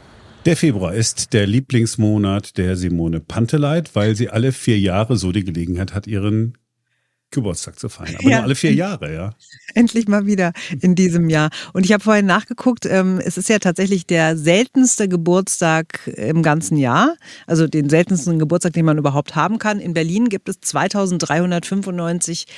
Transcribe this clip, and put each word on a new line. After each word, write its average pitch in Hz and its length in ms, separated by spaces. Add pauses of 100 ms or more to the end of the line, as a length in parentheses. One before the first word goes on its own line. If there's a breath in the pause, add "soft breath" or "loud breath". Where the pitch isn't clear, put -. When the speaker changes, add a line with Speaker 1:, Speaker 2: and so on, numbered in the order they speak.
(460)
Speaker 1:
Der 165 100
Februar 95 380
ist - 400
der 104 120
Lieblingsmonat 107 1120
der 92 200
Simone 82 420
Panteleit, 147 760
weil 104 200
sie 110 140
alle 123 240
vier 110 260
Jahre 104 380
so 90 160
die 98 100
Gelegenheit 87 500
hat, 101 140
ihren 107 500 (720)
Geburtstag 101 480
zu - 120
feiern. 85 300
Aber - 100
Speaker 2:
Ja. 226 80
Speaker 1:
nur 220 80
alle 135 100
vier 151 180
Jahre, 143 400
ja. 90 180 (420 loud breath)
Speaker 2:
Endlich 226 340
mal 202 180
wieder 185 280 (260 loud breath)
in 180 160
diesem 175 340
Jahr. 156 200 (240 loud breath)
Und 185 120
ich 180 60
habe 208 100
vorhin 208 240
nachgeguckt, 220 600
ähm, 185 360
es - 160
ist 185 120
ja 214 100
tatsächlich 190 460
der 165 320
seltenste 208 720
Geburtstag 175 1000
im 156 340
ganzen 156 360
Jahr, 151 400 (280 loud breath)
also 160 220
den 143 220
seltensten 170 500
Geburtstag, 165 320
den 165 140
man 151 120
überhaupt 143 380
haben 185 240
kann. 208 220
In 175 120
Berlin 170 360
gibt 190 180
es 196 140
zweitausenddreihundertfünfundneunzig 175 1800 (120 loud breath)